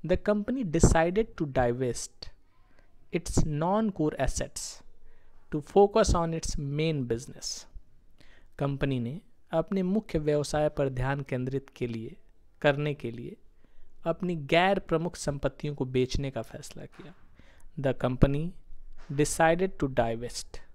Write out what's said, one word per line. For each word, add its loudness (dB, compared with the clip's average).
The 2
company -2
decided 4
to -2
divest -2
its 0
non-core 2
assets -4
to 0
focus 6
on 0
its -4
main 0
business। -6
Company 0
ने -6
अपने 0
मुख्य 0
व्यवसाय 2
पर 0
ध्यान -2
केंद्रित -4
के -4
लिए, -8
करने 2
के -8
लिए -12
अपनी -2
गैर 4
प्रमुख -2
संपत्तियों -4
को -2
बेचने 0
का -6
फैसला -14
किया। -18
The 0
company 4
decided 4
to -2
divest। -2